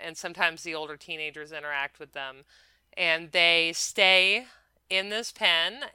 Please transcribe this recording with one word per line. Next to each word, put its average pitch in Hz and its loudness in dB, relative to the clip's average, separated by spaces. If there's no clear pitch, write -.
and 165 -12
sometimes 170 -4
the 165 -8
older 151 -8
teenagers 156 -12
interact 147 -6
with 147 -16
them. 135 -12
And 165 0
they 170 4
stay 190 4
in 190 0
this 220 -6
pen, 185 0